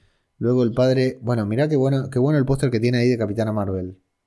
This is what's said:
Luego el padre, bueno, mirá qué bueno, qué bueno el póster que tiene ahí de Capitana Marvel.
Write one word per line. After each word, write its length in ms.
Luego 240
el 100
padre, 480
bueno, 260
mirá 220
qué 80
bueno, 340
qué 80
bueno 200
el 80
póster 240
que 100
tiene 180
ahí 100
de 100
Capitana 340
Marvel. 460